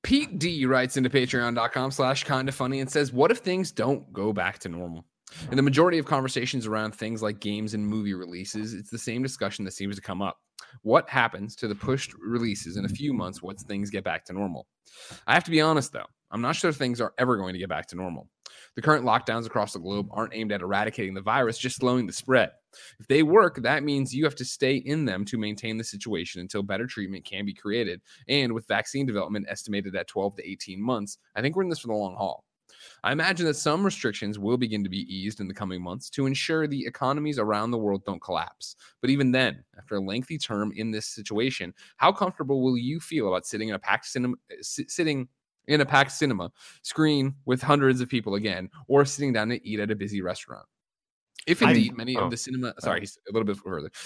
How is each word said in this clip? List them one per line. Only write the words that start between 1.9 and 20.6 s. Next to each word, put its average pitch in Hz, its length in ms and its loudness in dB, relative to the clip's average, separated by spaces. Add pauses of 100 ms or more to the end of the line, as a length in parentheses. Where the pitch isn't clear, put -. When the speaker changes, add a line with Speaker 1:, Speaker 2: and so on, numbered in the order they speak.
Speaker 1:
slash 135 320 2
kinda 135 300 0
funny 135 260 -2
and 131 100 -4
says, 143 220 2
What 135 180 6
if 247 100 4
things 185 340 -2
don't 123 400 0
go 104 180 0
back 95 280 -2
to 92 100 -10
normal? 85 340 -8 (480)
In 131 60 2
the 139 40 6
majority 156 360 6
of 147 80 0
conversations 131 600 -2
around 107 300 -2
things 110 260 -6
like 104 200 -2
games 104 320 -4
and 104 120 -2
movie 104 280 -2
releases, 92 600 -8
it's 101 160 -14
the 113 80 -8
same 117 240 -4
discussion 104 440 -4
that 95 60 -6
seems 98 260 -6
to 98 40 -12
come 95 200 -6
up. 95 180 -4 (440)
What 117 260 4
happens 110 480 0
to 117 100 -4
the 104 80 -2
pushed 135 380 -4
releases 104 640 -4
in 98 80 -2
a 98 40 -2
few 139 240 -2
months 90 280 -4
once 95 220 -10
things 101 260 -6
get 98 160 -6
back 85 200 -2
to 92 80 -12
normal? 92 320 -4 (640)
I 117 60 4
have 175 100 6
to 170 80 -4
be 156 80 6
honest, 156 320 4
though. - 140 -10 (260)
I'm 110 100 -4
not 143 140 0
sure 170 160 0
things 123 280 -2
are 110 180 -2
ever 123 200 4
going 92 160 -4
to 90 60 -6
get 92 100 -6
back 80 180 -4
to - 80 -16
normal. 87 340 -8 (460)
The 113 60 -6
current 147 240 2
lockdowns 117 400 0
across 107 280 -2
the 98 60 -10
globe 101 320 -4
aren't 110 220 -4
aimed 110 180 -4
at 98 100 -4